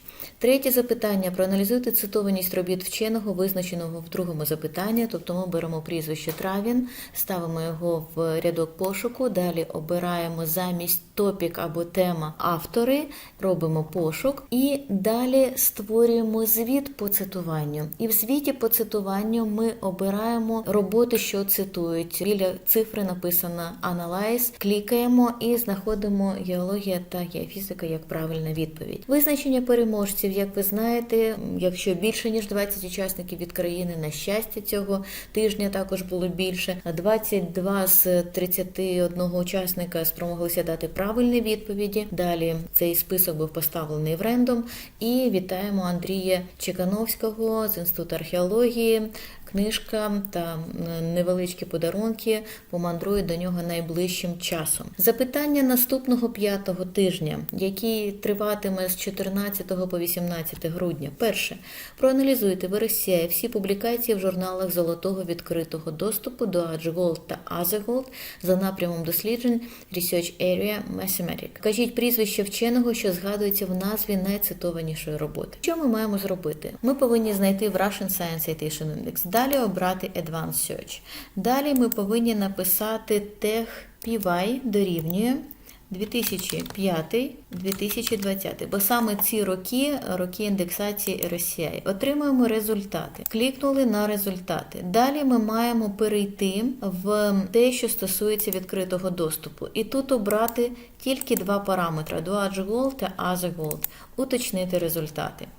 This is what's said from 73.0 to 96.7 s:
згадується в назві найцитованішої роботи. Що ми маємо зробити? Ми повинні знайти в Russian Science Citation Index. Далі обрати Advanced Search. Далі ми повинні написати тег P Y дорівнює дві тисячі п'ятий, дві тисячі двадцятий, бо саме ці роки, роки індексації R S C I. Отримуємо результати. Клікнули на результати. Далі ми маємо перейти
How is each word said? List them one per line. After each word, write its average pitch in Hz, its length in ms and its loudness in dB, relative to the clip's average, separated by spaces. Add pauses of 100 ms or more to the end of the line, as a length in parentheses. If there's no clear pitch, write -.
згадується 196 520 0
в 180 100 -2
назві 202 420 -2
найцитованішої 170 1000 -2
роботи. - 440 -6
Що 330 160 0
ми 311 100 2
маємо 220 300 2
зробити? 190 640 -4
Ми 262 140 2
повинні 233 380 4
знайти 196 360 2
в 185 60 -4
Russian 196 340 0
Science 165 400 -4
Citation 156 360 -4
Index. - 420 -6 (120)
Далі 269 180 4
обрати 185 580 0
Advanced 160 380 -4
Search. - 480 -6 (340)
Далі 262 380 2
ми 247 160 6
повинні 226 460 2
написати 208 840 0
тег 214 480 -2 (400)
P 226 140 0
Y 190 420 2
дорівнює 196 720 2 (560)
дві 190 140 -4
тисячі 185 580 -2 (100)
п'ятий, 196 640 0 (160)
дві 185 200 -4
тисячі 208 460 -2
двадцятий, 196 540 -4
бо 202 80 0
саме 220 360 2
ці 208 280 0
роки, 247 560 0 (140)
роки 180 300 -4
індексації 202 720 -2
R 180 160 -2
S - 260 -4
C - 20 -2
I. 156 280 -4
Отримуємо 269 580 4
результати. 214 800 -2
Клікнули 262 560 2
на 208 220 4
результати. 196 760 -4
Далі 247 400 2
ми 254 160 6
маємо 226 500 2
перейти 202 760 2 (180)